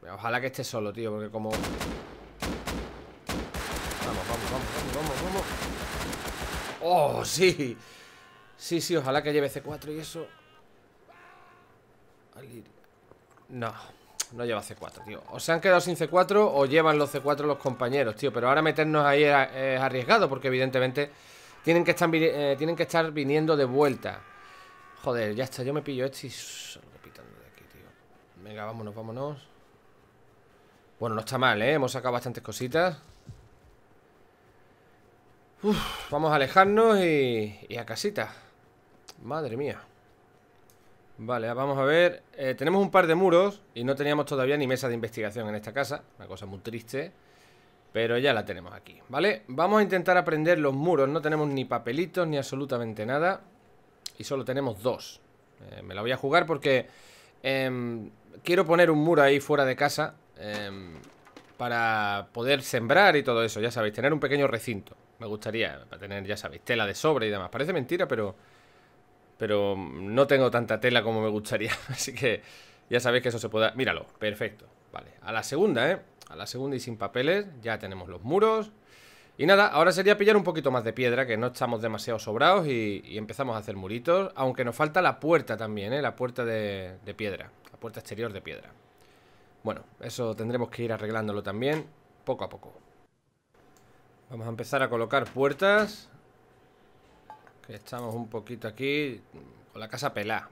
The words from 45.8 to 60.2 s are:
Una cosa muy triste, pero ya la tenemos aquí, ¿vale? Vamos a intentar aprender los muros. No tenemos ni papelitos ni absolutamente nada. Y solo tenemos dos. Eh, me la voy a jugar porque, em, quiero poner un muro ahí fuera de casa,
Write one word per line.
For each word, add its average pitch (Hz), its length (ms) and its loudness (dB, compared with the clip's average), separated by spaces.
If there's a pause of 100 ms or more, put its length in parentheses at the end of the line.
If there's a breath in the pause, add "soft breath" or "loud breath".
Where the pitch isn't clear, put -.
Una 98 100 -18
cosa 95 200 -14
muy 95 120 -12
triste, 120 520 -8 (800 soft breath)
pero 113 260 0
ya 135 160 4
la 107 100 0
tenemos 90 300 -10
aquí, - 260 -20 (100)
¿vale? 165 380 -2
Vamos 175 320 2
a 208 40 6
intentar 180 340 2
aprender 160 400 4
los 147 160 2
muros. 139 360 4
No 156 120 -2
tenemos 151 260 0
ni 135 180 -2
papelitos 151 640 -2
ni 151 100 -2
absolutamente 123 680 -4
nada. 156 360 0 (760)
Y - 60 -14
solo 135 200 -4
tenemos 127 380 -4
dos. - 400 -4 (500)
Eh, 98 120 -16
me 95 100 -14
la 98 80 -8
voy 117 100 -2
a 127 60 -2
jugar 156 300 2
porque, 135 400 2 (560 loud breath)
em, 123 680 -4 (340)
quiero 175 220 4
poner 170 240 6
un 156 100 6
muro 156 220 6
ahí 139 180 8
fuera 143 240 2
de 131 120 0
casa, - 400 -2 (240)